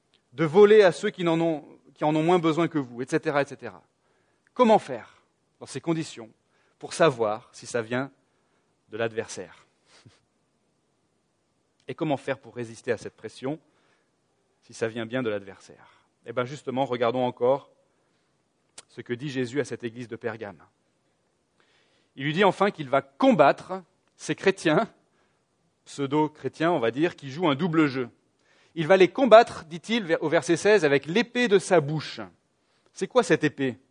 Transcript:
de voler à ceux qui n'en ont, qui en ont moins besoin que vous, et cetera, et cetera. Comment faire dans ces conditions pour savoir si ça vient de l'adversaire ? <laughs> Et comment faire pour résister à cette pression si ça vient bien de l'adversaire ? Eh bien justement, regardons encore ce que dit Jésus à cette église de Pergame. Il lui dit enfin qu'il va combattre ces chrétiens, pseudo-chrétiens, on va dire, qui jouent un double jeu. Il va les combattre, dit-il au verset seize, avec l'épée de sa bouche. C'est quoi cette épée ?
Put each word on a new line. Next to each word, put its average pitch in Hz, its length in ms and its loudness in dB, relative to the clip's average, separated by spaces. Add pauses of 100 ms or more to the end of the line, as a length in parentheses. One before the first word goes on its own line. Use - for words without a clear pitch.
(320)
de 135 120 -4
voler 208 380 8
à 175 100 8
ceux 202 180 -4
qui 185 140 -8
n'en 165 160 0
ont, 160 240 -4 (300)
qui - 100 -8
en 156 100 2
ont 156 80 0
moins 175 180 2
besoin 160 280 0
que 156 100 -4
vous, 120 240 -8
et 135 60 -10
cetera, 156 340 -2
et 135 40 -2
cetera. 110 360 -18 (680)
Comment 220 260 4
faire - 440 -10 (380)
dans 120 60 -20
ces - 140 -12
conditions 151 500 -8 (480)
pour - 140 -16
savoir 117 600 0
si - 140 -20
ça 120 140 -6
vient 123 300 -6 (800)
de 107 80 -14
l'adversaire ? 110 680 -10 (380)
<laughs> - 1800 -20
Et 131 60 -10
comment 151 240 -4
faire 135 200 -8
pour 113 160 -20
résister 117 380 -10
à 104 60 -4
cette - 180 -16
pression 135 420 -12 (1040)
si 113 120 -20
ça 113 140 -6
vient 113 180 -8
bien 123 160 -6
de 113 80 -4
l'adversaire ? 95 580 -14 (360)
Eh 120 80 -16
bien 123 120 -4
justement, 135 400 -6
regardons 123 400 -2
encore 123 460 -2 (1200)
ce - 120 -20
que 120 120 -10
dit 127 160 -10
Jésus 127 320 -6
à 127 40 -2
cette 120 200 -14
église 117 240 -12
de 113 80 -14
Pergame. 107 460 -12 (1500)
Il 135 80 -10
lui 151 80 -2
dit 190 120 0
enfin 190 260 0
qu'il 143 180 -12
va 139 140 0
combattre 185 800 2 (340)
ces - 180 -8
chrétiens, 185 540 0 (960)
pseudo-chrétiens, 147 880 -4
on 156 80 0
va 113 100 0
dire, 156 260 -4
qui 135 140 -16
jouent 165 180 -2
un 139 60 2
double 160 320 0
jeu. 127 220 -4 (640)
Il 165 120 -4
va 190 100 6
les 180 120 6
combattre, 233 560 4
dit-il 170 560 -4
au 160 80 -2
verset 165 280 0
seize, 202 280 4
avec 143 220 2
l'épée 233 420 0
de 196 100 4
sa 175 220 2
bouche. 147 400 -8 (720)
C'est - 140 -8
quoi 247 160 0
cette 151 220 0
épée ? 135 340 -2 (120)